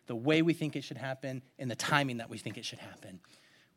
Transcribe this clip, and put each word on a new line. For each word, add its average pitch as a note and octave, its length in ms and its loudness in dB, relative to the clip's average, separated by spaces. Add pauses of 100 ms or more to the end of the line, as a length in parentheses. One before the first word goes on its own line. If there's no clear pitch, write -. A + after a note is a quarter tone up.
the A#2+ 80 -4
way D#3 260 6
we E3 100 6
think D3+ 220 0
it C#3 80 -4
should C3+ 140 -10
happen, C3 440 -6 (180)
in C3 100 -4
the A2+ 80 -2
timing C#3 400 4
that A2+ 120 -6
we A2+ 80 -10
think G#2+ 220 -8
it G#2+ 60 -12
should - 160 -8
happen. F#2+ 400 -16 (560)